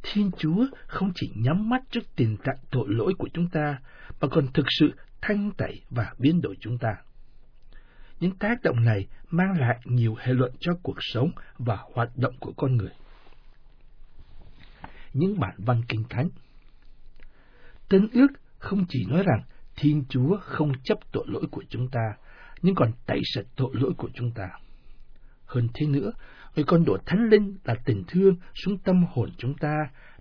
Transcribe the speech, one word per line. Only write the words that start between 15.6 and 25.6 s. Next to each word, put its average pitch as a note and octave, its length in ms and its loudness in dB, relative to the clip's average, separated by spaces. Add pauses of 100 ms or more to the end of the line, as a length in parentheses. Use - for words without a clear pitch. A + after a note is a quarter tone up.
Kinh A2 220 -2
Thánh. C3+ 200 -2 (1600)
Tân G3 240 6
Ước B3+ 140 8 (300)
không F#3+ 320 -2
chỉ A#2 160 0
nói D#3 180 2
rằng A#2 200 2 (320)
Thiên D3+ 340 4
Chúa C3+ 320 4
không D3+ 300 0 (120)
chấp G#3+ 140 2 (140)
tội - 160 -4
lỗi - 240 -4
của - 180 -8
chúng B2 200 -4
ta, A2+ 240 -2 (480)
nhưng F#3 140 4
còn A#2+ 160 4 (140)
tẩy - 180 0
sạch - 220 -6 (100)
tội B2+ 180 0
lỗi C#3 240 2
của - 160 -6
chúng A#2+ 180 -4
ta. G#2 160 -8 (1000)
Hơn A#2+ 280 0